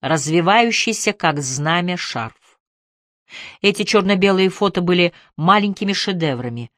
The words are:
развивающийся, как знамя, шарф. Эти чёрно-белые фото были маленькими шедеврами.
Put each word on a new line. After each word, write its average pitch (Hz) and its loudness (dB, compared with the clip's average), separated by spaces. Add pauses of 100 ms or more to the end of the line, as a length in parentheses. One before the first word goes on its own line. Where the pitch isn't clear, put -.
развивающийся, 180 0
как 156 -2
знамя, 160 -2
шарф. - -10 (1000)
Эти 202 2
чёрно-белые 190 2
фото 190 0
были 175 2 (220)
маленькими 196 0
шедеврами. 123 -4